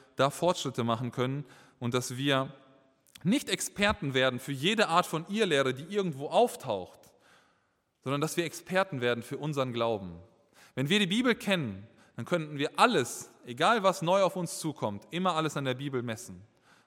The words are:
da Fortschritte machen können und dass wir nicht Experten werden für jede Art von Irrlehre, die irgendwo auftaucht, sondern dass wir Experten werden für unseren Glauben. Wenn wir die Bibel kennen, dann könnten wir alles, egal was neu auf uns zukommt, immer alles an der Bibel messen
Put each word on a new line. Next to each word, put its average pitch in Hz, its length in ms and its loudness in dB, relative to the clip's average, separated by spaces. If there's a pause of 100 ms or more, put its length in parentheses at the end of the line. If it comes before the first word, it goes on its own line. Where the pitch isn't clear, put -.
(160)
da 135 140 4
Fortschritte 147 540 0
machen 117 260 0
können 135 340 -2 (340)
und 120 140 -2
dass 123 240 -2
wir 135 380 0 (720)
nicht 226 260 2
Experten 196 640 -2
werden 131 240 4
für 143 140 -8
jede 180 360 2
Art 165 160 4
von 160 240 -6
Irrlehre, 156 460 2
die 160 180 -12
irgendwo 160 360 -4
auftaucht, 120 720 0 (1040)
sondern 143 160 -2
dass 156 160 -2
wir 170 80 0
Experten 185 560 -2
werden 120 240 0
für 135 140 -8
unseren 139 340 -2
Glauben. 101 480 -2 (560)
Wenn 135 120 0
wir 202 120 4
die 202 60 4
Bibel 233 280 2
kennen, 117 520 -2 (280)
dann 117 120 -10
könnten 151 320 -2
wir 147 200 -2
alles, 190 520 2 (140)
egal 175 380 2
was 185 200 4
neu 185 200 4
auf 175 140 2
uns 175 240 -6
zukommt, 113 500 -6
immer 180 240 0
alles 156 220 0
an 139 80 -2
der 127 100 0
Bibel 135 280 -4
messen 107 400 -10 (440)